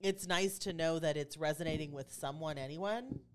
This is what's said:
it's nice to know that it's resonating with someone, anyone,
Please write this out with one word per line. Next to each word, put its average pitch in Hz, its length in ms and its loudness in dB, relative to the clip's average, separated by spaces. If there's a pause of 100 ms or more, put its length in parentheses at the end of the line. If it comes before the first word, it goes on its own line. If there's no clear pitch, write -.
it's 196 260 0
nice 190 340 2
to 196 120 -2
know 165 260 4
that 156 180 2
it's 147 200 -2
resonating 156 560 0
with 139 200 -8
someone, 151 460 -4
anyone, 196 640 -2 (140)